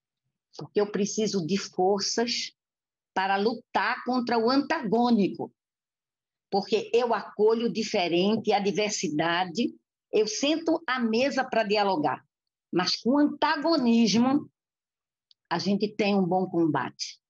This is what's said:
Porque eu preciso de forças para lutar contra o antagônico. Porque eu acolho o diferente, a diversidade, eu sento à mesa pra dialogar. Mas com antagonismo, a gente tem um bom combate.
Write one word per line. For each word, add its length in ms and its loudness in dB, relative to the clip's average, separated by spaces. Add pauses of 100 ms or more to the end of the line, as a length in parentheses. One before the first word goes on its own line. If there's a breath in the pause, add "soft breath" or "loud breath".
(580)
Porque 220 -6
eu 100 0
preciso 560 -2
de 120 -2
forças 960 -2 (600)
para 220 0
lutar 720 -2
contra 340 0
o 100 2
antagônico. 1040 0 (960)
Porque 440 0
eu 200 2
acolho 540 0
o 60 -2
diferente, 800 0
a 60 2
diversidade, 1160 -2 (340)
eu 160 2
sento 640 -2
à 120 -2
mesa 440 0
pra 200 -2
dialogar. 600 0 (480)
Mas 240 -2
com 220 0
antagonismo, 1300 2 (1000)
a 100 -2
gente 340 -2
tem 220 0
um 100 2
bom 220 0
combate. 720 -2 (100)